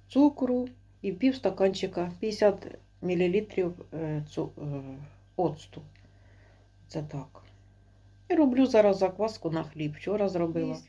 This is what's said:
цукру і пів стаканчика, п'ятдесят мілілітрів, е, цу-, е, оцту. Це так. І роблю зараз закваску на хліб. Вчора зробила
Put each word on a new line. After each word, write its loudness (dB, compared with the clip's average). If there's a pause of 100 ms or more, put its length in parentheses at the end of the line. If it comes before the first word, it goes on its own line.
цукру 2 (340)
і -4
пів 2
стаканчика, -2
п'ятдесят 0 (340)
мілілітрів, 0 (200)
е, -4 (120)
цу-, -4
е, -8 (540)
оцту. -4 (1080)
Це -8
так. -12 (880)
І 0
роблю 6
зараз 6
закваску -2
на -2
хліб. -8
Вчора -2
зробила -2 (120)